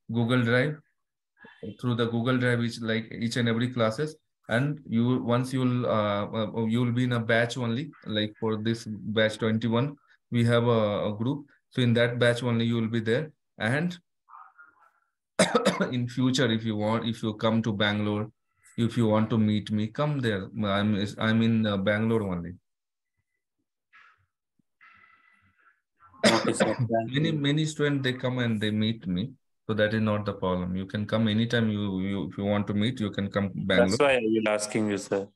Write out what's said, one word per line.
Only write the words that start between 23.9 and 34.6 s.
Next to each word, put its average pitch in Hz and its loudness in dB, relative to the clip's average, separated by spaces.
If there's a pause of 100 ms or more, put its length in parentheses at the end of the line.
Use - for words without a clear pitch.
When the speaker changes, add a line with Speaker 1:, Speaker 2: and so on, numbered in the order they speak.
Speaker 2:
Okay, 113 4
sir. 110 0
Thank 113 -2
Speaker 1:
<coughs> - - (220)
Many, 156 0
Speaker 2:
you. 156 -2
Speaker 1:
many 143 2
students, 143 0
they 127 0
come 127 -4
and 117 0
they 107 0
meet 107 -2
me. 90 -2 (340)
So 110 -2
that 107 2
is 110 2
not 104 0
the 101 -4
problem. 92 -4
You 95 -6
can 104 -6
come 110 0
anytime 113 0
you, 101 -2
you, 95 -4
if - -12
you 101 -4
want 101 0
to 104 -2
meet, 110 -2
you 104 -2
can 98 -4
come 98 0
Speaker 2:
That's 101 -6
Speaker 1:
Bangalore. 95 4
Speaker 2:
why 139 4
I 123 2
will 110 2
asking 107 0